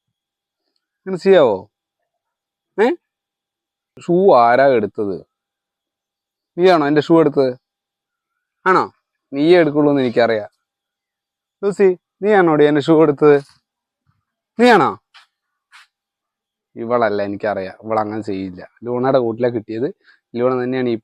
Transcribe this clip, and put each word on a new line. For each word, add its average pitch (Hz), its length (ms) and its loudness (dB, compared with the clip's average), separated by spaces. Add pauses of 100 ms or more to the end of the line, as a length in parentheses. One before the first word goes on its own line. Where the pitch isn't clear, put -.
(1000)
ഇങ്ങനെ 185 240 -10
ചെയ്യാവോ? 143 340 4 (1300)
ഏ? - 20 0 (1200)
ഷൂ 170 100 0 (280)
ആരാ 127 220 2 (120)
എടുത്തത്? 101 360 -6 (1400)
നീയാണോ 170 360 2
എൻ്റെ 147 160 0
ഷൂ 165 160 4
എടുത്തത്? 135 280 -2 (1160)
ആണോ? 165 140 2 (520)
നീയേ 160 260 2
എടുക്കുള്ളൂ 147 300 0
എന്ന് 139 120 0
എനിക്കറിയാം. 113 460 -2 (1120)
ലൂസി, 196 260 0 (360)
നീയാണോടി 175 460 2
എൻ്റെ 147 160 0
ഷൂ 165 80 2 (100)
എടുത്തത്? 147 320 2 (1200)
നീയാണോ? 220 280 4 (2000)
ഇവളല്ല, 113 360 -2 (100)
എനിക്കറിയാം. 98 540 -8
ഇവളങ്ങനെ 107 460 -6
ചെയ്യില്ല. 95 320 -10 (240)
ലൂണയുടെ 127 400 -2
കൂട്ടിലാണ് 120 320 -4
കിട്ടിയത്. 110 300 -8 (500)
ലൂണ 127 140 -2 (100)
തന്നെയാണ് 127 320 -4
ഈ 110 100 -6